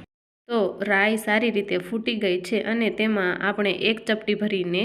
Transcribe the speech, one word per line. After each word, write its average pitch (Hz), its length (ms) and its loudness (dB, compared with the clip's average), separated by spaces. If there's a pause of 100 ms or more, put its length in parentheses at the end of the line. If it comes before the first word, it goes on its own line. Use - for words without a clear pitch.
(480)
તો 240 100 0 (240)
રાઈ 208 340 4
સારી 220 340 0
રીતે 202 280 0
ફૂટી 226 360 -4
ગઈ 190 260 0
છે 202 220 -2
અને 226 280 0
તેમાં 202 500 0
આપણે 196 320 0
એક 226 320 -2
ચપટી 214 300 0
ભરીને 196 500 0